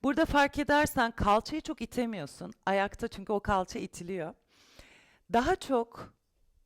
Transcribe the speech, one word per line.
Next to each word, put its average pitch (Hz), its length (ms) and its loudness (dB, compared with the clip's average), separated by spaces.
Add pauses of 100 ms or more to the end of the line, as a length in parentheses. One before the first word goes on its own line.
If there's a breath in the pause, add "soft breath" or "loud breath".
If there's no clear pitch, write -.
Burada 294 220 2
fark 285 340 2
edersen 285 520 2
kalçayı 220 500 0
çok - 200 -8
itemiyorsun. 214 720 -6 (120)
Ayakta 196 420 0
çünkü 202 260 -6
o 202 60 2
kalça 196 400 0
itiliyor. 175 540 -8 (1000 soft breath)
Daha 262 220 4
çok - 580 -2 (520)